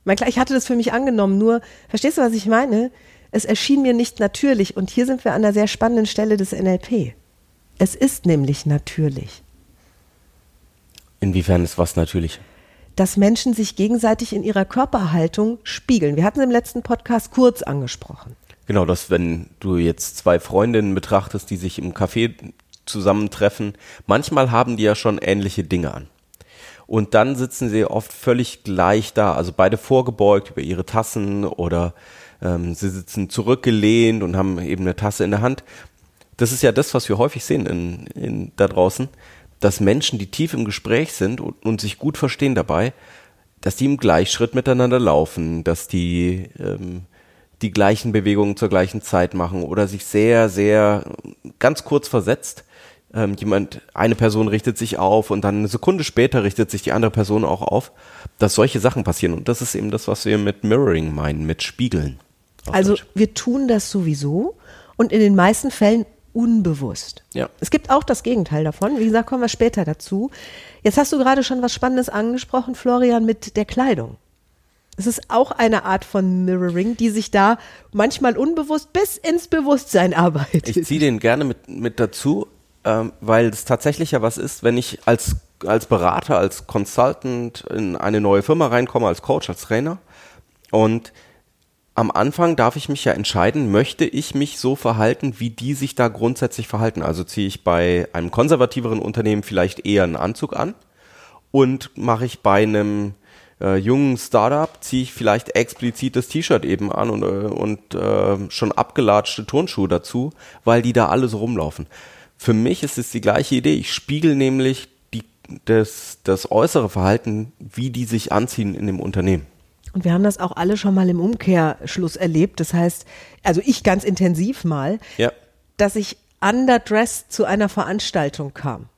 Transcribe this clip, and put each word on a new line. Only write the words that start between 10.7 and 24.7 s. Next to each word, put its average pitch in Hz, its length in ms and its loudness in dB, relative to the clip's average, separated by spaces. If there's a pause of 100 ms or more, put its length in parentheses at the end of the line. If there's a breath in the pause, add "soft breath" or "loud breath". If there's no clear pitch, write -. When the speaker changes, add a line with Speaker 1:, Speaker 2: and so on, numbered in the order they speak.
Speaker 2:
Inwiefern 90 460 2
ist - 140 -6
was 85 180 0
natürlich? 82 440 -2 (560 soft breath)
Speaker 1:
Dass 190 200 0
Menschen 220 360 2
sich 214 240 -4
gegenseitig 220 560 0
in 196 100 -4
ihrer 196 220 0
Körperhaltung 214 1000 0
spiegeln. 160 520 0
Wir 160 80 2
hatten 214 160 0
es 269 40 4
im 254 60 0
letzten 233 320 -2
Podcast - 480 -2
kurz 247 320 4
angesprochen. - 720 -8 (300 soft breath)
Speaker 2:
Genau, 101 180 4
dass 85 260 0
wenn 85 400 0 (100)
du 95 160 -2
jetzt 85 400 -2
zwei 87 240 4
Freundinnen 104 540 2
betrachtest, 95 560 -2
die 101 60 -6
sich 90 220 -8
im 87 160 -8
Café 113 380 -2 (540)
zusammentreffen, 104 880 0 (320 loud breath)
manchmal 131 440 2
haben 120 260 0